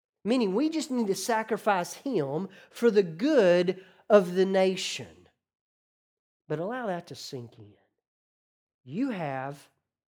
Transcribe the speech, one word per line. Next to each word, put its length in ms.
Meaning 300
we 140
just 220
need 160
to 80
sacrifice 800
him 540
for 200
the 120
good 800
of 240
the 100
nation. 840
But 100
allow 300
that 200
to 60
sink 440
in. 180
You 280
have 580